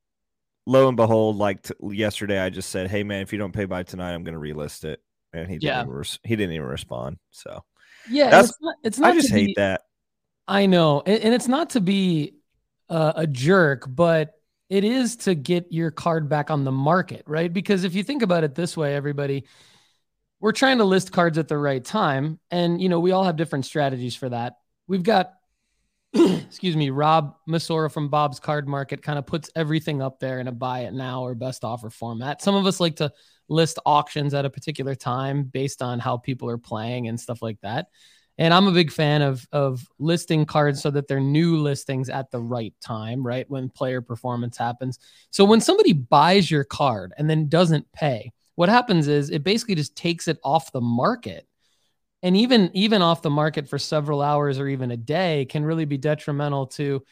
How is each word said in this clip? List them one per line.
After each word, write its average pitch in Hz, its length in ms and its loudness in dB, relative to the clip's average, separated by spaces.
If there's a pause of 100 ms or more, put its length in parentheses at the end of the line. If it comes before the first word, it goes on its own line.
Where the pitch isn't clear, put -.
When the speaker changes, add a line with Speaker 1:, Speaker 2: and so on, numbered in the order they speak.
(640)
Speaker 1:
lo 131 240 6
and 123 80 -2
behold, 110 400 4
like, 101 260 0
t-, - 100 -12 (220)
yesterday, 101 440 -2
I 92 100 -2
just 92 220 -10
said, 92 180 -4
"Hey, 104 140 -2
man, 101 180 -6
if 95 100 -10
you 104 80 -6
don't 98 140 -8
pay 107 100 -4
by 90 200 -6
tonight, 90 300 -8
I'm 87 120 -10
gonna 82 120 -10
relist 76 460 -10
it." 76 180 -10 (300)
And 82 160 -10
he 92 80 -8
didn't 78 80 -8
Speaker 2:
Yeah. 131 200 -2
Speaker 1:
even 64 100 -10
res-, - 320 -10
he 113 100 -2
didn't 92 200 -2
even 76 120 -6
respond. 65 520 -10 (120)
So - 320 -18 (460)
Speaker 2:
Yeah, 277 160 4
and 233 80 6
Speaker 1:
that's, 233 160 10
Speaker 2:
it's - 120 -14
not, 330 220 -6
it's 226 160 -4
Speaker 1:
I - 20 2
Speaker 2:
not 320 140 6
Speaker 1:
just 285 140 4
Speaker 2:
to 196 40 2
Speaker 1:
hate 101 120 4
Speaker 2:
be 101 100 0
Speaker 1:
that. 98 280 0 (640)
Speaker 2:
I 202 200 2
know. 160 400 6
And, 208 180 2
and 220 100 4
it's 240 140 0
not 302 240 0
to 254 80 0
be, 180 560 0 (540)
uh, 160 260 2
a 165 100 -2
jerk, 143 640 4
but 156 460 2 (360)
it 196 140 2
is 233 340 0
to 190 180 0
get 175 360 -2
your 165 200 -2
card 160 380 -2
back 147 220 0
on 143 120 0
the 135 80 -2
market, 147 540 0
right? 165 260 -2
Because 190 320 0
if 175 120 -4
you 202 80 -2
think 277 180 -4
about 175 220 2
it 143 120 -2
this 170 220 -4
way, 143 180 -2
everybody, 139 500 -4 (960)
we're 214 120 0
trying 262 260 4
to 226 60 4
list 185 280 2
cards 170 260 2
at 160 100 0
the 151 100 -2
right 139 260 0
time. 156 560 -2 (120)
And, 175 300 0
you 185 60 0
know, 175 120 2
we 180 120 2
all 185 120 2
have 175 120 0
different 151 300 -4
strategies 131 500 -4
for 131 140 -8
that. 120 280 -8 (300)
We've 185 160 -2
got, 196 300 2 (400)
<clears throat> - 400 -20
excuse 180 600 2
me, 147 160 0
Rob 151 440 2 (120)
Masora 160 440 -2
from 147 180 -4
Bob's 147 300 0
Card 147 280 -4
Market 139 360 -6
kinda 147 200 -4
puts - 320 -8
everything 156 460 -2
up 131 180 -6
there 131 200 -6
in 127 80 -6
a 131 40 -8
buy 127 300 -6
it 110 120 -10
now 131 300 -8
or 123 120 -8
best 123 280 -8
offer 113 260 -8
format. 117 520 -10
Some 202 140 2
of 196 100 2
us 190 140 0
like 170 180 -2
to 151 140 -2 (380)
list 160 360 0
auctions 147 500 0
at 139 100 0
a 139 40 -2
particular 135 440 -8
time 135 500 -4
based 135 380 -6
on 123 180 -4
how 123 180 -2
people 123 320 -8
are 117 80 -6
playing 117 500 -8
and 113 120 -6
stuff - 220 -10
like 110 200 -8
that. 117 260 -8 (500)
And 165 160 2
I'm 196 140 4
a 190 40 2
big 170 180 2
fan 151 320 0
of, 135 300 -2
of 135 340 -2 (140)
listing 160 460 0
cards 147 360 0
so 156 100 0
that 139 180 -4
they're 135 100 -2
new 156 380 2
listings 139 520 -4
at 131 220 -8
the 123 80 -6
right 117 400 -6
time, 113 420 -8
right? 127 280 -6
When 131 180 -8
player 127 340 -6
performance 120 540 -8
happens. 120 440 -6 (320)
So - 120 6
when 220 160 8
somebody 370 320 6
buys 156 580 4
your 147 140 0
card 107 540 -2
and 151 120 -2
then 156 200 0
doesn't 165 420 2
pay, 117 400 -4 (240)
what 175 140 2
happens 214 400 4
is 147 200 2
it 160 140 -4
basically 202 320 0
just 151 200 -4
takes 170 340 -4
it 160 120 -2
off 147 300 -2
the 135 80 -4
market. 120 680 -2 (760)
And 180 140 4
even, 226 360 4
even 208 280 2
off 170 200 2
the 160 80 -2
market 147 380 -2
for 143 100 -6
several 147 440 -2
hours 147 360 0
or 139 120 -4
even 131 220 -4
a 120 60 -6
day 147 520 -2
can 151 160 -4
really 160 200 0
be 143 120 -4
detrimental 143 720 -2
to 139 440 -4